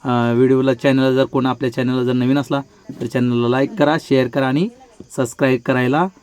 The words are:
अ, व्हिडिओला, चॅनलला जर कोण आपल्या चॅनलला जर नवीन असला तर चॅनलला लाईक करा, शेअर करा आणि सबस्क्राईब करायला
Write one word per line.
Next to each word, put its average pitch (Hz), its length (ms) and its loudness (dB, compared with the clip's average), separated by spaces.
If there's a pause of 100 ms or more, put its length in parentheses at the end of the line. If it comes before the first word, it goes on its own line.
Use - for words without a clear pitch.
अ, 120 300 0
व्हिडिओला, 131 400 2
चॅनलला 131 380 2
जर 131 140 2
कोण 127 200 -2
आपल्या 123 280 -4
चॅनलला 127 300 -2
जर 123 80 -2
नवीन 127 260 0
असला 139 240 -4 (400)
तर 123 40 -6
चॅनलला 120 420 0
लाईक 131 320 0
करा, 147 200 2
शेअर 131 280 0
करा 135 200 -2
आणि 151 220 0 (480)
सबस्क्राईब 127 480 0
करायला 131 420 0 (160)